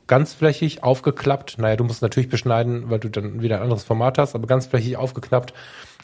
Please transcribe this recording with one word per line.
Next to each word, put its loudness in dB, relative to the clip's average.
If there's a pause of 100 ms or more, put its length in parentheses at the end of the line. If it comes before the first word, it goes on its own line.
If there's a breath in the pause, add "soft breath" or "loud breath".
ganzflächig 2
aufgeklappt, 0
naja, 2
du 2
musst -2
natürlich 0
beschneiden, -2
weil 0
du -4
dann -6
wieder 0
ein -4
anderes 0
Format 2
hast, 2
aber -6
ganzflächig 0
aufgeklappt -2 (500 loud breath)